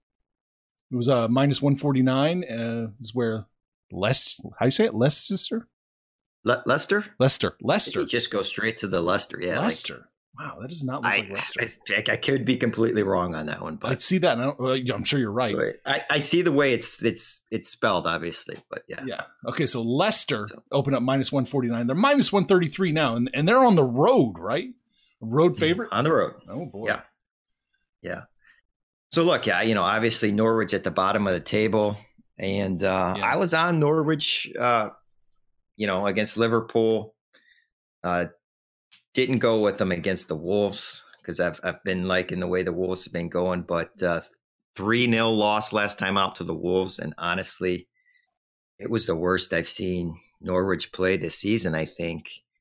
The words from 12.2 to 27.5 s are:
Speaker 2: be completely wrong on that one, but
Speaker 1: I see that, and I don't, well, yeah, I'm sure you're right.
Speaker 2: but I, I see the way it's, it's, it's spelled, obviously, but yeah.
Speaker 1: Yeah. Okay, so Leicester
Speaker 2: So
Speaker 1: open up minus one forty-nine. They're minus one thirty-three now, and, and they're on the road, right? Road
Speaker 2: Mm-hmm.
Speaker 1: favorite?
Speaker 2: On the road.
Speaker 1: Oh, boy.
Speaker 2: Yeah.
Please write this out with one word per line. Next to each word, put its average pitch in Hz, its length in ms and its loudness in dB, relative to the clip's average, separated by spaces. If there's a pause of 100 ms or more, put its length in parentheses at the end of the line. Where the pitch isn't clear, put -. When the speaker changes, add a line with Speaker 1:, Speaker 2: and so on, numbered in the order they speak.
Speaker 2:
be 127 120 2
completely 113 440 2
wrong 90 320 0
on 78 140 -6
that - 120 -8
one, - 180 -8
but 135 120 -6
Speaker 1:
I 135 60 -2
see - 240 2
that, 160 140 4
and 117 80 -2
I 127 40 0
don't, 143 140 -4
well, 127 160 0
yeah, 127 180 -2
I'm 98 100 -6
sure 143 160 0
you're 110 120 0
right. 117 240 0
Speaker 2:
but - 220 -2 (140)
I, 143 200 -2
I 147 80 2
see 170 240 2
the 170 80 2
way 139 220 4
it's, - 300 -2
it's, - 360 -2 (100)
it's - 200 -4
spelled, 92 360 0
obviously, 82 500 -6 (140)
but - 180 -10
yeah. - 160 -12
Speaker 1:
Yeah. 123 200 -8 (240)
Okay, 135 180 -2
so 123 160 -2
Leicester 127 640 0
Speaker 2:
So - 140 -18 (100)
Speaker 1:
open 139 220 2
up 123 80 2
minus 131 300 0
one 135 140 0
forty-nine. 120 420 -2
They're 131 80 -2
minus 269 360 4
one 196 140 2
thirty-three 180 460 2
now, 143 240 2
and, 120 180 0
and 151 160 2
they're 254 160 6
on 226 80 8
the 156 100 8
road, 131 540 4
right? 117 300 -2 (540)
Road 143 320 4
Speaker 2:
Mm-hmm. - 60 -8
Speaker 1:
favorite? 175 320 0
Speaker 2:
On 110 120 2
the 156 100 2
road. 98 200 2 (140)
Speaker 1:
Oh, 127 200 -10
boy. 104 180 -12
Speaker 2:
Yeah. 107 160 -2 (1040)